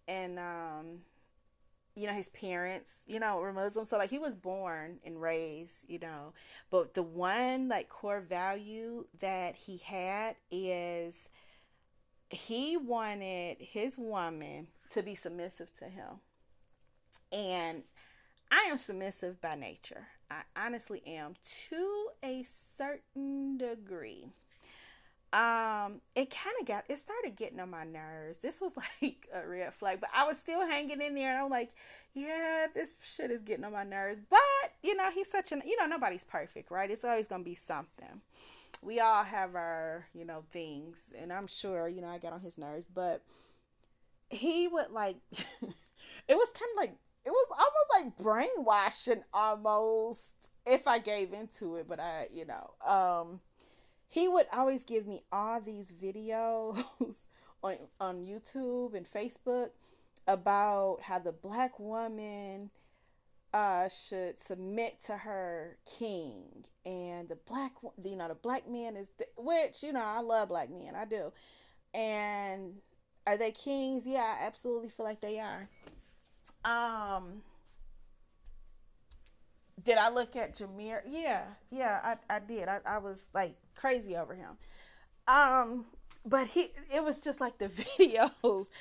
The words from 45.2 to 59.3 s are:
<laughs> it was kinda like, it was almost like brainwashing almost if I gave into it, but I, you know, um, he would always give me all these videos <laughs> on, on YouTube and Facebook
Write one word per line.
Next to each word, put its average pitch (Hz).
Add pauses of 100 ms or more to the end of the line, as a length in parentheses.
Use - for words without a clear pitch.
<laughs> -
it -
was 453
kinda 480
like, 208 (300)
it 262
was 494
almost 571
like 285
brainwashing 220 (120)
almost 220 (320)
if 254
I 240
gave 202
into 202
it, 160
but 170
I, 160
you 160
know, - (160)
um, 180 (680)
he 349
would 349
always 262
give 220
me 202
all 214
these 202
videos 220 (160)
<laughs> -
on, 190 (240)
on 180
YouTube 247
and 180
Facebook 240 (560)